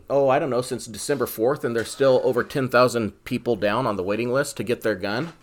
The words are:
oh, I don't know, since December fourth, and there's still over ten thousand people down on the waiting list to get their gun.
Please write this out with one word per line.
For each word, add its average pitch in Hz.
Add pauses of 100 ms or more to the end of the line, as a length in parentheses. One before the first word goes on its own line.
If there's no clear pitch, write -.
oh, 135
I 135
don't 156
know, 120
since 123
December 120
fourth, 123
and 117
there's 113
still 131
over 120
ten 131
thousand 120
people 120
down 104
on 104
the 92
waiting 110
list 139
to 117
get 113
their 107
gun. 107